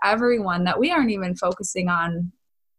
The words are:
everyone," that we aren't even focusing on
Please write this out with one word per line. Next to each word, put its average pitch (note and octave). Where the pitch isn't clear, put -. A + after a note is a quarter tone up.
everyone," G#3
that F3+
we D4
aren't C#4
even F3+
focusing F3+
on E3+